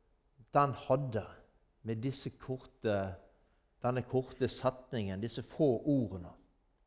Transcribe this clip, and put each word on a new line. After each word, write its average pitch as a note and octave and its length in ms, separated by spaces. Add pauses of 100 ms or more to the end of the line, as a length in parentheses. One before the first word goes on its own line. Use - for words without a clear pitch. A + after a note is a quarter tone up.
(540)
den C#3+ 180
hadde B2 520 (640)
med A2 140
disse C3 280
korte, - 680 (840)
denne B2+ 220
korte C3 440
setningen, G#2 760
disse A#2 200
få D3+ 280 (180)
ordene. F#2+ 440 (540)